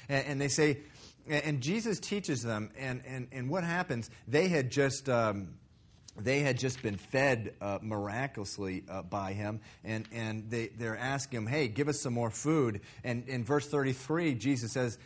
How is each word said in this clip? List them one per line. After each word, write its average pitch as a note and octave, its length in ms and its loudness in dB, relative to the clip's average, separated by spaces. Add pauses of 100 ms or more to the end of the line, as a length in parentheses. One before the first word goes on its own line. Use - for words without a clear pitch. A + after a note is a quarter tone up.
And, C#3 180 2
and C#3 140 -2
they C#3 80 2
say, D3 300 4 (500)
and, D3 160 2
and D3 180 0
Jesus G#3 380 0
teaches F3+ 420 -2
them. G#2+ 340 -2
And, B2+ 300 -6
and, B2+ 240 -8
and B2+ 200 -4
what F3+ 120 0
happens? E3+ 480 -2 (160)
They D3+ 220 6
had C#3 240 4
just, C3+ 380 2
um, G#2+ 400 4 (640)
they B2+ 240 2
had C3+ 180 4
just B2+ 240 -2
been G#2 140 0
fed, B2+ 640 2
uh, G2 220 -2
miraculously, G#2 1080 -4
uh, F#2 120 -6
by F#2+ 320 -4
him. G#2+ 260 -4 (240)
And, A2 260 -4
and A2 400 -6
they, A2+ 180 -2
they're A2+ 300 -4
asking C3 420 -4
him, G#2+ 60 -4
"Hey, C#3 220 0
give C3+ 200 0
us D3 120 0
some B2 140 -2
more A#2 160 0
food." C3 500 2 (240)
And B2 240 -2
in B2+ 160 -2
verse C#3 240 2
thirty-three, D3 640 2
Jesus A#2 380 0
says, B2+ 340 0